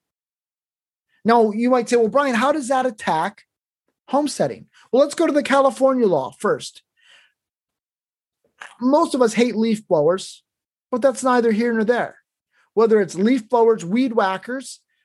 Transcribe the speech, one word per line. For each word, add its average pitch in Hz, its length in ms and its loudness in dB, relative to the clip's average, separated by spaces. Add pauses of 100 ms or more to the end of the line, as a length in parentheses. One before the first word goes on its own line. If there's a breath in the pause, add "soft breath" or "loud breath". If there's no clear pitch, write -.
(1200)
Now, 226 280 2
you 240 180 -2
might 247 180 0
say, 240 80 2
"Well, 233 120 2
Brian, 269 260 0
how 240 160 0
does 302 180 -4
that 262 180 0
attack 190 560 -4 (680)
homesteading?" 226 580 -2 (240 soft breath)
Well, 254 120 2
let's 294 120 -2
go 330 120 0
to 311 60 -2
the 285 120 0
California 262 640 2
law 139 320 -2
first. 147 420 -6 (2000 soft breath)
Most 294 340 2
of 254 80 0
us 226 120 2
hate 233 200 0
leaf 220 320 -2
blowers, 170 560 0 (480)
but 247 120 -6
that's 254 200 0
neither 247 300 2
here 233 200 0
nor 226 120 -2
there. 214 320 -2 (580)
Whether 214 260 4
it's 156 140 -4
leaf 220 340 0
blowers, 226 360 2
weed 226 300 -2
whackers, 214 640 -4 (240)